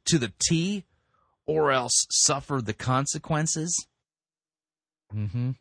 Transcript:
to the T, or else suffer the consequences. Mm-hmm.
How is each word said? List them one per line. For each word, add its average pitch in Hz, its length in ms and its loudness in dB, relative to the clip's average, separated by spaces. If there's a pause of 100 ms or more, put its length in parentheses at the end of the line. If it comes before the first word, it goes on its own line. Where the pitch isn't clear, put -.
to 165 140 4
the 113 120 -2 (160)
T, 180 380 0 (600)
or 151 240 2
else 123 400 2
suffer 139 500 2
the 107 140 -4
consequences. 156 1120 -2 (1200)
Mm-hmm. 113 500 -2